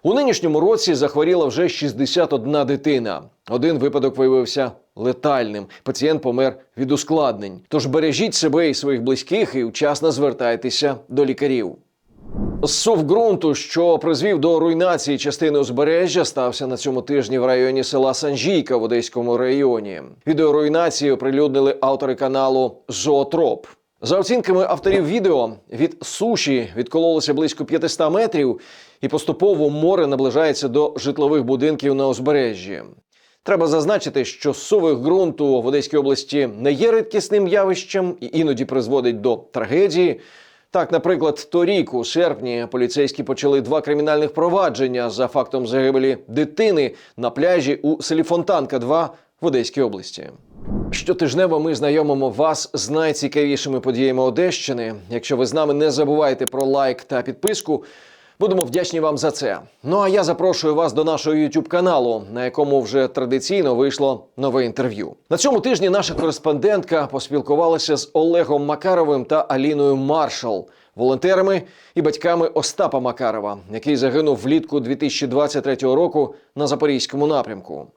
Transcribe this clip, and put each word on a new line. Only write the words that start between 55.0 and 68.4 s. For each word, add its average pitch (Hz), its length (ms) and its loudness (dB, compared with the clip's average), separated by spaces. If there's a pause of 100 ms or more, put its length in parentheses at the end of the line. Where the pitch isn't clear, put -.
Якщо 120 280 -2
ви 127 80 2
з 120 80 -4
нами, 151 200 2
не 151 180 2
забувайте 139 540 0
про 135 200 -2
лайк 135 380 0
та 127 180 -4
підписку. 131 640 -4 (560)
Будемо 190 240 2
вдячні 165 360 -2
вам 151 180 0
за 151 140 -2
це. 104 280 -6 (240)
Ну 170 160 0
а 196 80 2
я 190 160 2
запрошую 165 520 0
вас 156 180 0
до 151 100 0
нашого 156 320 0
YouTube 151 320 0
каналу, 135 560 0 (100)
на 123 120 -6
якому 139 360 0
вже 127 260 0
традиційно 131 680 0
вийшло 135 500 0 (120)
нове 131 280 0
інтерв'ю. 113 500 -6 (140)
На - 80 2
цьому 262 220 2
тижні 196 300 0
наша 180 240 0
кореспондентка 156 1000 0
поспілкувалася 147 840 0
з 143 160 -8
Олегом 156 520 2